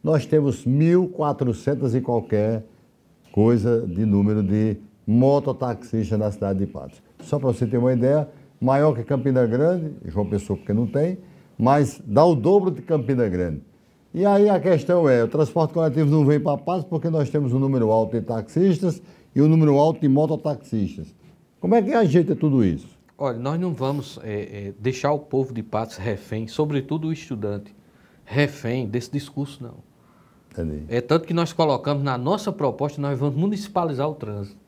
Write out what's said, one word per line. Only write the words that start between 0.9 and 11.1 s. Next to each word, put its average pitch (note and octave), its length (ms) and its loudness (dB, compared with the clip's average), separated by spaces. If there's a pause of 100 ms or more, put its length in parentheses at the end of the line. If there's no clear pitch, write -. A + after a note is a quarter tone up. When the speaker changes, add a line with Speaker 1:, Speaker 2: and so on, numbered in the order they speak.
Speaker 1:
quatrocentos C#3 880 -2
e B2+ 60 0
qualquer A2 640 -2 (680)
coisa A#2 560 2
de F#2+ 180 -2
número G#2 380 2
de G#2+ 320 0 (320)
mototaxistas B2 1120 0
na G#2+ 100 0
cidade G2 300 -4
de G2 80 -2
Patos. - 340 -16 (200)
Só - 180 -4
pra C3 80 -2
você A#2+ 180 0
ter A#2 120 -2
uma B2+ 160 2
ideia, C#3 340 2 (320)
maior C#3 340 2
que A2+ 120 -6
Campina B2+ 400 2
Grande, D#3 480 0 (140)
João F#2+ 200 -4
Pessoa G2+ 300 -4
porque - 160 -6
não A#2 120 2
tem, D#3 340 -2 (360)